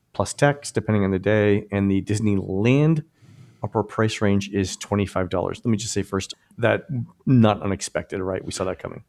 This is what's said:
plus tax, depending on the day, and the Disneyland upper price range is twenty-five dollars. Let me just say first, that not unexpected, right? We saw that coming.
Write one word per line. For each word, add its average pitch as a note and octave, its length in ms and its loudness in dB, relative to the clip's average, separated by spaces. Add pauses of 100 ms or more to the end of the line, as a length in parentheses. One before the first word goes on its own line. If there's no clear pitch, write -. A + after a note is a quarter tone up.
(140)
plus - 200 -2
tax, C#3+ 380 0
depending G#2+ 320 0
on F#2+ 80 0
the F#2+ 80 0
day, G#2 520 2
and G2 200 2
the G2 100 2
Disneyland G#2+ 1040 2 (600)
upper G#2+ 200 0
price A2 360 -2
range G2+ 300 2
is G2 280 -2
twenty-five F#2+ 520 -2
dollars. F#2 340 -4
Let B2 60 -2
me A2 80 2
just G#2+ 160 -8
say G2+ 80 -2
first, F#2+ 320 -6 (240)
that G#2+ 300 0 (400)
not A2+ 340 4
unexpected, F#2 600 -6
right? F#2 220 -4
We - 80 -10
saw F#2+ 120 -4
that F#2 160 -4
coming. - 300 -12